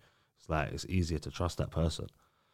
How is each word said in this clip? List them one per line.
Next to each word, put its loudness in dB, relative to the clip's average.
It's -12
like, 0
it's -6
easier 2
to -8
trust -2
that 0
person. 0